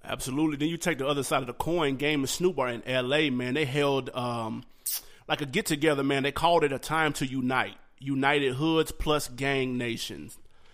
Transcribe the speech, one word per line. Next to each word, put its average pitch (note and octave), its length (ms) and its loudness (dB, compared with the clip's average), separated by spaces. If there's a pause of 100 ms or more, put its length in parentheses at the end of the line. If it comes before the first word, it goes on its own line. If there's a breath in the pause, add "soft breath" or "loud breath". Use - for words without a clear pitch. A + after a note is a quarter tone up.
Absolutely. C#3 540 -2
Then D3 100 0
you E3+ 80 -4
take D#3+ 220 -2
the C3+ 100 -2
other C#3+ 140 2
side C#3 180 0
of - 60 -6
the A#2+ 80 -8
coin. D#3 420 0
Game C#3+ 240 2
and C3 80 0
Snoop F3 300 0
are B2+ 100 2
in A#2 160 -4
L B2+ 300 0
A, D3+ 160 4
man. B2 240 0
They D3+ 100 2
held, C3+ 500 0
um, A#2 500 -4 (640 loud breath)
like, D3 120 0
a D3 60 -6
get-together, D3 580 0
man. C#3 200 2
They C#3 80 0
called E3 300 2
it C#3+ 100 2
a B2+ 60 -4
time D#3 360 0
to D3 120 -4
unite. B2+ 500 -2 (220)
United C#3 580 2
Hoods D#3+ 360 2
plus D3+ 360 0
Gang B2+ 500 -2
Nations. A2+ 600 -6 (360 soft breath)